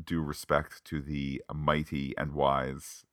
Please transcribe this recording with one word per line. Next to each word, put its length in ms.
due 200
respect 600
to 140
the 440
mighty 640
and 140
wise, 800